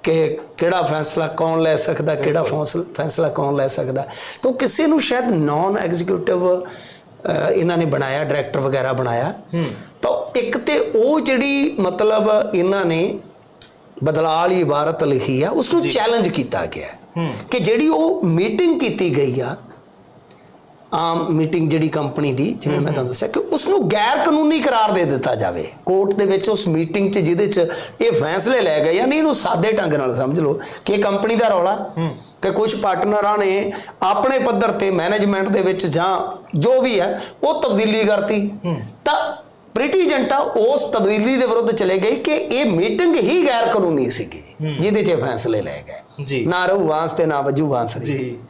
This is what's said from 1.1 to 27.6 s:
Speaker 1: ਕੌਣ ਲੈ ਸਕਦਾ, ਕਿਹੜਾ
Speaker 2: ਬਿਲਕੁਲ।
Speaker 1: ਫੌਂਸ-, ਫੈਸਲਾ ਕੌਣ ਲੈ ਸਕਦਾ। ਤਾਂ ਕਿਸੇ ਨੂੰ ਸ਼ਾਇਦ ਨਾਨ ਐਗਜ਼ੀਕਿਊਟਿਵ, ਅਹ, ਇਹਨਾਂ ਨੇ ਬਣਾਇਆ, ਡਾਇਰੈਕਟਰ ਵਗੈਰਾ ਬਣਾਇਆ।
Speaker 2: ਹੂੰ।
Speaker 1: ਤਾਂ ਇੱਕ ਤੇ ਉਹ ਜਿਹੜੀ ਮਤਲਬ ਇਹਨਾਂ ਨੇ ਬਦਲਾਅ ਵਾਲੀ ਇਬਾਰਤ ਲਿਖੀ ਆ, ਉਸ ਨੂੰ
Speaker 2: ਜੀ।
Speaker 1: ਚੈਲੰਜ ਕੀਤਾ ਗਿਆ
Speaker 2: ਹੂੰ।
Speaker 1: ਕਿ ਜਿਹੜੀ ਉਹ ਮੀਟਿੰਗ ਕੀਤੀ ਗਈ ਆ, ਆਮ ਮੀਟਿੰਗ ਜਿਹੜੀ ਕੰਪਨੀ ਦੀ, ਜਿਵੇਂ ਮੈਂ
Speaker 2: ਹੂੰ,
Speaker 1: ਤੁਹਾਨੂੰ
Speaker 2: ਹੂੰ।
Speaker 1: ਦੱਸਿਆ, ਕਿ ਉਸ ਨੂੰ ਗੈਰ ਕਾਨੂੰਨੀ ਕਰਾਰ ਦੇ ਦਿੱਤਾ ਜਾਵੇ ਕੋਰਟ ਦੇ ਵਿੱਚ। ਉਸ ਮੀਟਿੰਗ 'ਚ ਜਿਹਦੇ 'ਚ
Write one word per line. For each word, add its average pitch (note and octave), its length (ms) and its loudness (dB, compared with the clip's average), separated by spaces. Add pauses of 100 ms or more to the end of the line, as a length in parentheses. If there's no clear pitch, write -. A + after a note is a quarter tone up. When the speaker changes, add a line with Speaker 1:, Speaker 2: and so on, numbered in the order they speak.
Speaker 1:
ਕੌਣ E3 340 0
ਲੈ D#3 140 2
ਸਕਦਾ, D#3 400 -2
ਕਿਹੜਾ D3 280 0
Speaker 2:
ਬਿਲਕੁਲ। D3+ 220 -2
Speaker 1:
ਫੌਂਸ-, E3+ 200 -4 (100)
ਫੈਸਲਾ D#3 340 -2
ਕੌਣ C#3+ 260 -2
ਲੈ C#3 120 0
ਸਕਦਾ। C3+ 400 -4 (340)
ਤਾਂ B3+ 120 0
ਕਿਸੇ C4 340 0
ਨੂੰ D#4 120 4
ਸ਼ਾਇਦ B3 260 0
ਨਾਨ F3 520 0
ਐਗਜ਼ੀਕਿਊਟਿਵ, F3+ 840 0
ਅਹ, - 880 -6
ਇਹਨਾਂ F3 260 2
ਨੇ E3 80 2
ਬਣਾਇਆ, C#3 380 -2
ਡਾਇਰੈਕਟਰ C#3+ 360 -2
ਵਗੈਰਾ C3 340 0
ਬਣਾਇਆ। B2+ 400 -2 (200)
Speaker 2:
ਹੂੰ। E3+ 120 -2 (360)
Speaker 1:
ਤਾਂ - 380 -2
ਇੱਕ - 180 -2
ਤੇ D4 220 0
ਉਹ B3 400 2
ਜਿਹੜੀ C4+ 600 0
ਮਤਲਬ G#3+ 760 2
ਇਹਨਾਂ F#3 300 0
ਨੇ E3+ 340 -2 (840)
ਬਦਲਾਅ D#3 380 0
ਵਾਲੀ F#3 180 2
ਇਬਾਰਤ D3+ 440 0
ਲਿਖੀ C3+ 400 0
ਆ, F3+ 60 0
ਉਸ C#4+ 240 0
ਨੂੰ E4+ 80 4
Speaker 2:
ਜੀ। E4+ 100 -2
Speaker 1:
ਚੈਲੰਜ A3+ 360 2
ਕੀਤਾ A2+ 380 -2
ਗਿਆ D#2 220 -10 (300)
Speaker 2:
ਹੂੰ। E3 160 -2 (180)
Speaker 1:
ਕਿ B3 80 0
ਜਿਹੜੀ A3+ 280 2
ਉਹ D#4+ 360 2
ਮੀਟਿੰਗ G#3+ 560 2
ਕੀਤੀ F3+ 380 0
ਗਈ C3+ 220 0
ਆ, B2 160 -6 (1400)
ਆਮ E3 360 0
ਮੀਟਿੰਗ D#3+ 420 2
ਜਿਹੜੀ D#3 180 2
ਕੰਪਨੀ D3 440 -2
ਦੀ, C3 100 0
ਜਿਵੇਂ D3+ 340 -2
ਮੈਂ C#3+ 80 0
Speaker 2:
ਹੂੰ, D3+ 80 -2
Speaker 1:
ਤੁਹਾਨੂੰ C#3+ 40 -2
Speaker 2:
ਹੂੰ। C3 100 -2
Speaker 1:
ਦੱਸਿਆ, B2 200 -4
ਕਿ - 120 -2
ਉਸ - 280 -2
ਨੂੰ F#4 200 2
ਗੈਰ A3+ 380 2
ਕਾਨੂੰਨੀ D#4 340 2
ਕਰਾਰ A3+ 320 2
ਦੇ F#3 140 2
ਦਿੱਤਾ C3+ 300 -2
ਜਾਵੇ F2+ 360 -4 (140)
ਕੋਰਟ G3 280 2
ਦੇ G3+ 120 2
ਵਿੱਚ। G3 240 0
ਉਸ G#3 180 0
ਮੀਟਿੰਗ F3 460 0
'ਚ G#3 60 0
ਜਿਹਦੇ F3 280 2
'ਚ G3 220 0 (320)